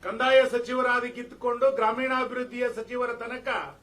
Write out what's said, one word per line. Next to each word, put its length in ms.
ಕಂದಾಯ 360
ಸಚಿವರಾಗಿ 600
ಕಿತ್ತುಕೊಂಡು 600
ಗ್ರಾಮೀಣಾಭಿವೃದ್ಧಿಯ 1000
ಸಚಿವರ 400
ತನಕ 340